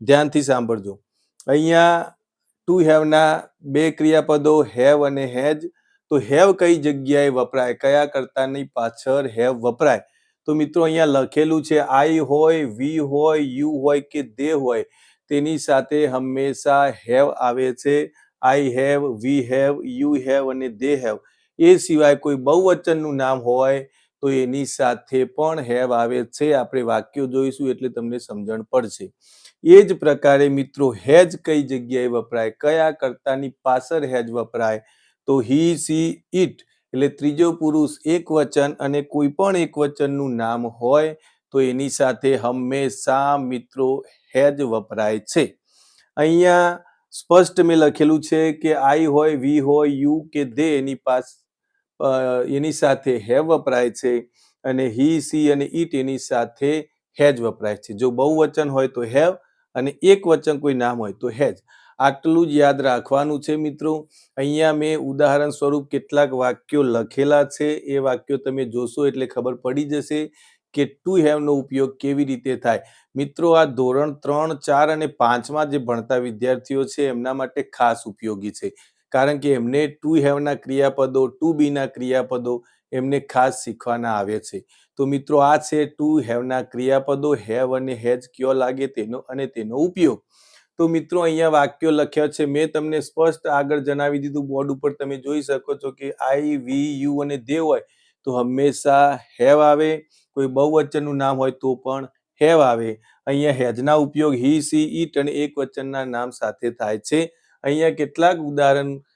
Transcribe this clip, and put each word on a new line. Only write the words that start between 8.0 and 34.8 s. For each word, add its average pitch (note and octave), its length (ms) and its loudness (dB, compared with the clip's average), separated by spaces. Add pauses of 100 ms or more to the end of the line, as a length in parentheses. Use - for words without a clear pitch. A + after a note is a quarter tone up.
કર્તાની C3+ 580 -6
પાછળ C3 640 -4
have A#2+ 340 -2
વપરાય? A#2+ 420 0 (440)
તો D3+ 80 -2
મિત્રો, D3+ 300 0
અહીંયા D#3+ 220 2
લખેલું D3 580 2
છે D3+ 160 2
I C#3+ 380 2
હોય, D#3 480 2
we C3 320 -6
હોય, D3+ 440 0
you C#3 300 -4
હોય C#3+ 300 0
કે C#3+ 200 -8
they C3 300 -6
હોય, B2 340 -2 (440)
તેની D3 280 -2
સાથે C#3+ 500 0
હંમેશા C3+ 840 0 (160)
have C3+ 280 4
આવે B2+ 360 -2
છે. D3 380 -2 (340)
I C3+ 160 4
have, C#3 420 0
we C3 480 -2
have, C#3 320 2
you C3 300 -2
have C3 360 0
અને C3 180 -6
they B2 280 -2
have. A2+ 220 -4 (420)
એ F3 180 8
સિવાય D3+ 380 4
કોઈ C#3+ 200 -2
બહુવચનનું D#3 800 2
નામ C3 260 -2
હોય C3 420 0 (380)
તો C#3 80 0
એની C3 360 -2
સાથે B2+ 600 -2
પણ D#3 340 -4
have B2 340 -2
આવે A#2+ 320 0
છે. D3 280 -2
આપણે C3 280 -2
વાક્યો A#2 460 -4
જોઈશું C3+ 420 -2
એટલે B2 200 -6
તમને A#2 300 -8
સમજણ A2 420 -10
પડશે. G#2+ 520 -6 (500)
એ F3+ 180 12
જ F3+ 120 2
પ્રકારે C#3+ 560 2
મિત્રો, C3+ 460 -2 (120)
has E3+ 380 6
કઈ D3+ 180 0
જગ્યાએ B2 440 -4
વપરાય, A2+ 520 -4
કયા D#3 320 2
કર્તાની C3+ 580 -6
પાછળ C3 560 -2
has A#2+ 260 -4
વપરાય? A2+ 500 -4 (460)